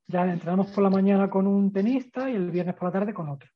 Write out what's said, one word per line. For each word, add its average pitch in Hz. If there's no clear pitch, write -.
ya 180
entrenamos 180
por 202
la 196
mañana 196
con 190
un 196
tenista 247
y 254
el 180
viernes 175
por 180
la 175
tarde 202
con 160
otro. 143